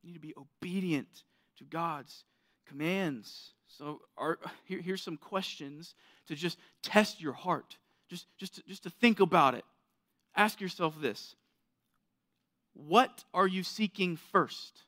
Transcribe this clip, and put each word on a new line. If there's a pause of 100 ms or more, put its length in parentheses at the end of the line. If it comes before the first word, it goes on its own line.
You
need
to
be
obedient (340)
to
God's (420)
commands. (140)
So (160)
are, (260)
here,
here's
some
questions (340)
to
just (240)
test
your
heart, (320)
just, (120)
just
to,
just
to
think
about
it. (680)
Ask
yourself
this. (1400)
What (100)
are
you
seeking
first?